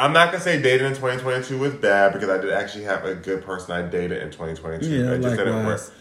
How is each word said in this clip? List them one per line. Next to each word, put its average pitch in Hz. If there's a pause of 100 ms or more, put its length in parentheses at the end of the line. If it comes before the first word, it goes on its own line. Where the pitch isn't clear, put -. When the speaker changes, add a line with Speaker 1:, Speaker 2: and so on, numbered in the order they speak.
Speaker 1:
I'm 147
not 170
gonna 180
say 170
dating 131
in 135
twenty 127
twenty-two 127
was 139
bad 98
because 98
I 95
did 98
actually 104
have 98
a 92
good 90
person 90
I 87
dated 87
in 76
twenty 82
twenty-two. 82
Speaker 2:
Yeah, 127
Speaker 1:
It 127
just 120
didn't 107
work. 110
Speaker 2:
likewise. - (100)